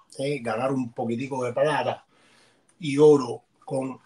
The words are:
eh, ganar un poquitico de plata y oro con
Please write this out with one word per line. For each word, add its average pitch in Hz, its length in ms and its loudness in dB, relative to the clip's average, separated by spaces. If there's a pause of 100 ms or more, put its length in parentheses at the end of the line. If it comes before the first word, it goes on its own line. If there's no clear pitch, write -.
(180)
eh, 139 240 -4
ganar 117 300 -2
un 127 200 -4
poquitico 127 540 -6
de 120 80 -4
plata 135 500 -2 (760)
y 139 180 -4
oro 143 460 6 (200)
con 131 420 -8